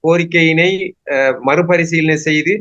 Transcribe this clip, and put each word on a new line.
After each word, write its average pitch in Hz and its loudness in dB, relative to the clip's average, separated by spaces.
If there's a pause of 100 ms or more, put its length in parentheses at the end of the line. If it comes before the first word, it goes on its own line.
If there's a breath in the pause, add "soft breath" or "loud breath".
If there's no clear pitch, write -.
கோரிக்கையினை, 165 2 (400)
அஹ், 135 0
மறுபரிசீலனை 165 0
செய்து 156 -2